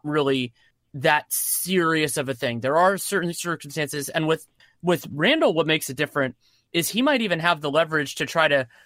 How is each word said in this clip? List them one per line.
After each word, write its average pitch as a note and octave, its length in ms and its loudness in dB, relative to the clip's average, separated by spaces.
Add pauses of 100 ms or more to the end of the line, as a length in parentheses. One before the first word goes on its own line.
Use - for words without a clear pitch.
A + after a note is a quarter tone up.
really C#3 480 0 (420)
that D3+ 380 2
serious D#3+ 840 0
of C3 100 -2
a C3+ 60 -4
thing. A#2+ 260 -4
There C3+ 160 0
are F#3 220 4
certain F3 360 -4
circumstances. D3+ 760 -6
And D#3 180 -2
with, D#3+ 200 0 (340)
with F3 320 0
Randall, A#3 400 2
what D#3+ 140 0
makes D#3 240 0
it B2+ 60 -10
different C#3 400 -2 (360)
is E3+ 160 0
he A3 140 -2
might C#4 180 2
even F3+ 180 0
have E3 220 2
the D3 100 -4
leverage D#3 440 0
to D#3+ 100 -4
try D#3 240 2
to C#3 180 2 (200)